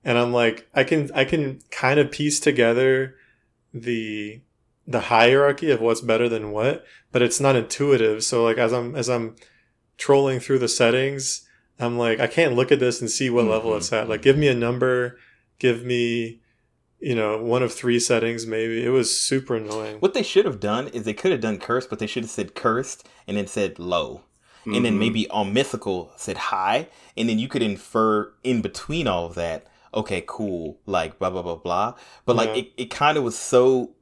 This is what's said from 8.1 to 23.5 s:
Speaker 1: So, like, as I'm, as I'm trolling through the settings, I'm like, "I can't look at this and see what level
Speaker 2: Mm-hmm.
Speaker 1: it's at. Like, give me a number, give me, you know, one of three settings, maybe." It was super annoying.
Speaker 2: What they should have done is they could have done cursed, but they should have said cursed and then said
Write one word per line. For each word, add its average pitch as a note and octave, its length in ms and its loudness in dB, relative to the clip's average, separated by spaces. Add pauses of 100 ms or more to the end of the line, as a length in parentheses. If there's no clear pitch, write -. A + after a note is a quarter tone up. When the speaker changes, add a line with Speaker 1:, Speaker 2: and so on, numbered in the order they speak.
Speaker 1:
So, A#2 200 0
like, A2+ 140 2
as A#2+ 160 2
I'm, A#2+ 220 -4
as A#2+ 140 -4
I'm A2+ 260 -4 (600)
trolling C#3 440 4
through C3+ 180 2
the A#2+ 80 0
settings, C3 800 0 (320)
I'm A#2+ 180 -2
like, A#2 220 0
"I B2 80 2
can't D#3 280 2
look B2 160 4
at C#3 80 6
this B2 220 0
and A2+ 80 -4
see C3 220 -2
what A#2+ 140 4
level A2 260 0
Speaker 2:
Mm-hmm. G#2 80 0
Speaker 1:
it's F2 120 -6
at. A2+ 160 0
Like, A2 140 -4
give C3+ 160 6
me D3 100 2
a B2+ 60 4
number, B2 640 -2 (400)
give A#2+ 260 2
me, A#2 560 -2 (600)
you C3 160 -2
know, A2 260 0
one A#2+ 220 0
of A#2 100 -2
three A#2+ 260 0
settings, A#2 460 0
maybe." A2+ 400 -2
It A#2+ 40 0
was C3 300 0
super C3 360 -2
annoying. G#2+ 440 -6
Speaker 2:
What G3 140 2
they B3 80 0
should G#3 240 2
have A2+ 140 -4
done A2+ 300 -2
is A2+ 140 -8
they G#2+ 120 -4
could F#3 160 0
have B2 100 -2
done A2 160 -2
cursed, B2 320 -4
but G#2+ 80 -8
they A2 100 -6
should A2+ 160 -6
have G#2+ 60 -10
said F#2+ 240 -8
cursed - 540 -2 (200)
and G2+ 100 -4
then G2 100 -4
said F#2+ 320 -4